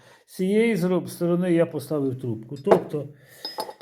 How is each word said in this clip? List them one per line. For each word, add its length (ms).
З 80
цієї 420
зроб-, 320
сторони 440
я 140
поставив 540
трубку. 360
Тобто, 520